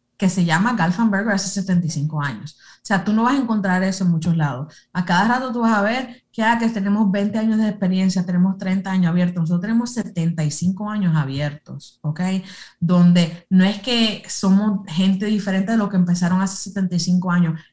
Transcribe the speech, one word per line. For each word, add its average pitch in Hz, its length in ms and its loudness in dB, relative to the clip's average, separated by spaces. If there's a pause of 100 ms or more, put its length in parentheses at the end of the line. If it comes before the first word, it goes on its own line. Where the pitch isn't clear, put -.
(160)
que 190 140 0
se 180 160 0
llama 196 320 0
Galfanberger 202 560 0
hace 196 160 -2
setenta 180 360 0
y 147 40 -2
cinco 147 340 -4
años. 131 340 -10 (200)
O - 120 -20
sea, 196 140 0
tú 208 80 -2
no 220 120 2
vas 247 100 2
a 277 80 0
encontrar 196 420 0
eso 190 220 -2
en 175 60 4
muchos 165 260 0
lados. 143 360 -4 (200)
A 180 100 -4
cada 185 240 0
rato 254 240 -2
tú 240 80 -4
vas 226 140 2
a 202 80 2
ver 247 500 -4
que, 220 120 -4
ah, 214 140 2
que 226 120 0
tenemos 202 420 0
veinte 202 260 0
años 220 200 0
de 220 100 2
experiencia, 185 580 0
tenemos 185 320 2
treinta 190 320 -2
años 185 200 2
abiertos. 175 320 0
Nosotros 175 220 0
tenemos 233 300 0
setenta 165 520 -2
y 147 40 0
cinco 190 400 -4
años 196 280 0
abiertos, 143 840 -6
¿ok? 156 180 -4 (580)
Donde 175 680 4
no 185 160 6
es 208 140 0
que 233 500 -2
somos 196 580 0
gente 190 380 0
diferente 196 480 0
de 226 40 2
lo 202 120 0
que 196 80 0
empezaron 175 420 2
hace 190 160 -2
setenta 185 400 -4
y 165 60 2
cinco 180 300 0
años. 170 280 2 (140)